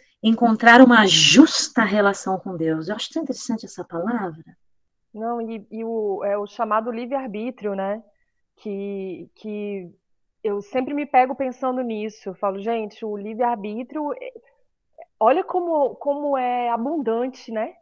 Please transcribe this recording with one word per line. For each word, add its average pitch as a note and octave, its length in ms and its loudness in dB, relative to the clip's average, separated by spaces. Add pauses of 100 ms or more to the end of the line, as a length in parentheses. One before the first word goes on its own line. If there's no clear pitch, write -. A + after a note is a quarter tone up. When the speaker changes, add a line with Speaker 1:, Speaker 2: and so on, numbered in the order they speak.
(220)
Speaker 1:
encontrar A3+ 580 6
uma A#3+ 260 10
justa F#3+ 760 6
relação G3+ 540 0
com F#3 180 -10
Deus. D#3+ 320 -2
Eu G#3 80 -6
acho - 160 -10
tão E4 100 -4
interessante A#3 440 -6
essa - 180 -12
palavra. F3 720 -6 (560)
Speaker 2:
Não, A#3 280 -6
e, A3+ 300 -10
e A3+ 140 -8
o, G#3+ 400 -4
é G3+ 120 -2
o G#3 100 -4
chamado A3 440 -2
livre-arbítrio, A#3 840 -6
né? G3 280 -6 (540)
Que, G3 760 -8
que G#3 560 -10 (520)
eu G3+ 200 -4
sempre C4 320 -4
me C#4+ 100 -2
pego B3+ 300 2
pensando B3+ 480 -4
nisso. G#3+ 480 -8
Eu F3+ 40 -10
falo, G3 240 -4
gente, A3 460 -6
o G#3 120 -6
livre-arbítrio, A#3 1000 -6
é, - 180 -14 (880)
olha C#4+ 240 4
como, E4+ 520 -2
como C#4+ 420 -2
é B3 320 -2
abundante, A#3 840 -4
né? A3+ 280 -6